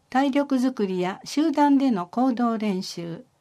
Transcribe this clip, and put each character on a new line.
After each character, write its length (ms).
体 220
力 240
づ 160
く 140
り 140
や 240
集 260
団 280
で 120
の 160
行 280
動 240
練 240
習。 420